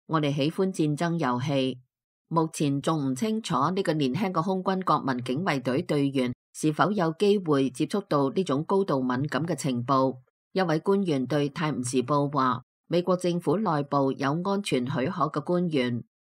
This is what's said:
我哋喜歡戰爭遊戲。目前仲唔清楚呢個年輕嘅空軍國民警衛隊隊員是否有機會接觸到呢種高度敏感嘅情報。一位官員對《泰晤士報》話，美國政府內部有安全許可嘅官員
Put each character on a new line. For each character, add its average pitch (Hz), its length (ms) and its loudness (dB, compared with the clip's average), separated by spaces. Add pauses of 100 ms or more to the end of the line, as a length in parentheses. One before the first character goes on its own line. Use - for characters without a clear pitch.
我 156 120 0
哋 143 140 0
喜 143 160 0
歡 190 240 0
戰 151 240 0
爭 170 220 -2
遊 123 220 0
戲。 131 380 0 (480)
目 165 240 2
前 139 300 0
仲 147 300 0
唔 127 40 -2
清 220 240 -2
楚 - 140 -4 (160)
呢 190 140 -2
個 175 100 2
年 139 220 0
輕 190 160 0
嘅 185 120 0
空 190 200 -2
軍 190 200 -2
國 151 200 2
民 127 200 -2
警 127 200 -4
衛 143 180 0
隊 131 220 0
隊 143 260 0
員 127 240 2 (180)
是 156 220 0
否 151 180 2
有 170 280 0
機 208 180 4
會 143 320 2
接 151 160 -2
觸 202 220 -2
到 139 240 2
呢 156 120 0
種 147 200 -2
高 196 200 2
度 156 160 0
敏 127 280 -2
感 139 180 -2
嘅 170 80 -2
情 127 320 -2
報。 131 320 2 (360)
一 190 100 0
位 160 160 0
官 202 240 2
員 135 240 0
對 147 260 0
《泰 156 180 -2
晤 120 160 -4
士 131 100 0
報》 143 360 2
話， 127 300 0 (240)
美 175 160 0
國 185 120 2
政 175 240 -2
府 160 180 0
內 165 260 0
部 139 300 2
有 139 300 -2
安 196 200 -2
全 131 240 0
許 123 180 -2
可 160 220 -2
嘅 151 160 -4
官 175 260 0
員 123 340 0 (220)